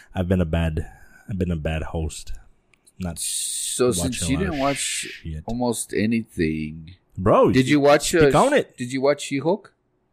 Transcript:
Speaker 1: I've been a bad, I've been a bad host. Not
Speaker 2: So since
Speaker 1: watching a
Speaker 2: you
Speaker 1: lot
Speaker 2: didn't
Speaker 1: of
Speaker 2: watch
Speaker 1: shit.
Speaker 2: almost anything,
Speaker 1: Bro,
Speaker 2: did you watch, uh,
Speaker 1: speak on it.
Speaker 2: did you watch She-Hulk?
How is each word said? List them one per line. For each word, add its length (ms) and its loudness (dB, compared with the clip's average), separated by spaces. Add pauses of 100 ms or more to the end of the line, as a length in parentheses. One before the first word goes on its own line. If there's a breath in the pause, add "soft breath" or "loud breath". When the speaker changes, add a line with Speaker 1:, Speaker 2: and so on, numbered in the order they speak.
(140 loud breath)
Speaker 1:
I've 140 -2
been 120 4
a 60 4
bad, 420 -2 (400 loud breath)
I've 100 -4
been 120 0
a 60 -2
bad 260 -4
host. 500 -6 (640)
Not 200 -8
Speaker 2:
So 720 -2
since 60 -2 (220)
Speaker 1:
watching 60 -4
a 40 -2
Speaker 2:
you 60 0
Speaker 1:
lot 80 -2
Speaker 2:
didn't 100 -4
Speaker 1:
of 60 -4
Speaker 2:
watch 180 0
Speaker 1:
shit. 680 -8
Speaker 2:
almost 480 -4
anything, 1000 -2 (220)
Speaker 1:
Bro, 360 4
Speaker 2:
did 160 4
you 120 4
watch, 340 4
uh, 80 6
Speaker 1:
speak 120 6
on 200 6
it. 220 0
Speaker 2:
did 160 -8
you 80 -4
watch 220 2
She-Hulk? 500 -2 (400)